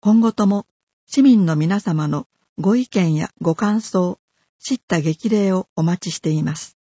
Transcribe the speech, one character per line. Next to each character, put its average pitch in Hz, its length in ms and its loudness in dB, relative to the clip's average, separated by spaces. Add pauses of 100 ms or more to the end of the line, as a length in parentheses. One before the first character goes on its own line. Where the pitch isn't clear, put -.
今 220 200 4
後 226 120 2
と 208 140 0
も、 202 200 0 (400)
市 - 160 0
民 240 220 6
の 160 120 0
皆 165 220 0
様 156 300 -2
の - 180 -6 (320)
ご 190 180 2
意 254 100 -2
見 170 280 0
や 156 160 -4 (120)
ご 165 120 0
感 214 280 -2
想、 180 360 -4 (400)
叱 - 300 -6
咤 165 140 -2
激 160 260 -4
励 202 240 2
を 185 240 -4
お 165 60 -2
待 170 280 -2
ち - 0 -
し - 100 -12
て 160 100 -2
い 156 120 -2
ま 151 140 -4
す。 - 220 -20 (100)